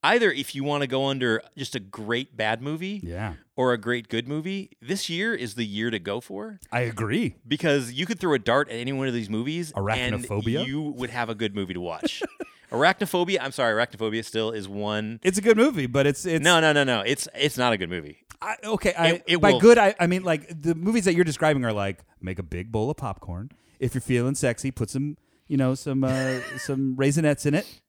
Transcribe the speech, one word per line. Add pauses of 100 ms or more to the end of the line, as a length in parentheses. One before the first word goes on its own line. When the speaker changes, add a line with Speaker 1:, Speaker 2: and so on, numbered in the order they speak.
Speaker 1:
either
if
you
wanna
go
under (160)
just
a
great
bad
movie
Speaker 2:
Yeah. (240)
Speaker 1:
or
a
great
good
movie, (100)
this
year
is
the
year
to
go
for. (120)
Speaker 2:
I
agree. (100)
Speaker 1:
Because
you
could
throw
a
dart
at
any
one
of
these
movies
Speaker 2:
Arachnophobia?
Speaker 1:
and
you
would
have
a
good
movie
to
watch.
<laughs> (400)
Arachnophobia,
I'm
sorry,
Arachnophobia
still
is
one.
Speaker 2:
It's
a
good
movie,
but
it's,
it's
Speaker 1:
No,
no,
no,
no.
It's,
it's
not
a
good
movie. (240)
Speaker 2:
I, (100)
okay,
I,
Speaker 1:
It,
it
Speaker 2:
by
Speaker 1:
will
Speaker 2:
good,
I,
I
mean,
like, (120)
the
movies
that
you're
describing
are
like, (200)
make
a
big
bowl
of
popcorn. (280)
If
you're
feeling
sexy,
put
some, (320)
you
know,
some,
uh, (100)
<laughs>
some
Raisinets
in
it. (240)